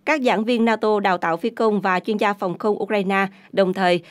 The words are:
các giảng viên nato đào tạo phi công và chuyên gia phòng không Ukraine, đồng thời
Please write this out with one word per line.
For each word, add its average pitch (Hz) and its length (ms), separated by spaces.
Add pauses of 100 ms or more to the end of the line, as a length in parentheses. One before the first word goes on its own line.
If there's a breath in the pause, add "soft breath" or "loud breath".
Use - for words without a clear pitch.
các 302 180
giảng 220 220
viên 233 200
nato 214 360
đào 196 180
tạo 170 180
phi 226 140
công 220 300
và 185 200
chuyên 214 160
gia 208 160
phòng 190 260
không 214 240
Ukraine, 196 440 (260 loud breath)
đồng 190 200
thời 180 280 (100)